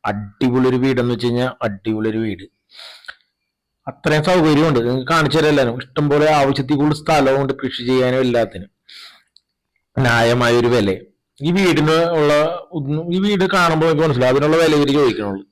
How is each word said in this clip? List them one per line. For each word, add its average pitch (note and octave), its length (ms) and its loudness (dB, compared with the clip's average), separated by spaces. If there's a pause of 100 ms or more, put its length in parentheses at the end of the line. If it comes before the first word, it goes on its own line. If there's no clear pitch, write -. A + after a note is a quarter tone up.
അടിപൊളി B2 640 -2
ഒരു B2+ 60 0
വീടെന്ന് B2 380 0
വെച്ച് A#2+ 120 -6
കഴിഞ്ഞാൽ B2 260 -2 (100)
അടിപൊളി G#2+ 480 -4
ഒരു A2 80 -4
വീട്. G#2 260 -6 (1400)
അത്രയും D3+ 360 -2
സൗകര്യമുണ്ട്. D#3 560 2
നിങ്ങൾക്ക് B2+ 280 -2
കാണിച്ചു D#3 300 0
തരാം D#3 120 2
എല്ലാവരും. B2+ 280 0
ഇഷ്ടംപോലെ D3 540 0
ആവശ്യത്തിൽ C#3 440 0
കൂടുതൽ D3 280 0
സ്ഥലമുണ്ട് C#3 500 0
കൃഷി B2+ 320 -8
ചെയ്യാനും B2+ 340 0
എല്ലാത്തിനും. A#2 500 -2 (1300)
ന്യായമായ A#2+ 540 0
ഒരു A#2+ 140 2
വില. A#2 220 2 (520)
ഈ D#3 100 -2
വീടിന് D#3+ 460 2 (200)
ഉള്ള D3 160 2 (380)
ഒന്നും, D#3+ 420 -6
ഈ F#3 60 -2
വീട് G3 320 0
കാണുമ്പോൾ E3 340 2
എനിക്ക് D#3+ 180 2
മനസ്സിലാവും. B2+ 340 2
അതിനുള്ള D#3 200 2
വില D#3+ 180 4
ഇവര് C#3+ 180 2
ചോദിക്കണുള്ളൂ. G#2+ 580 0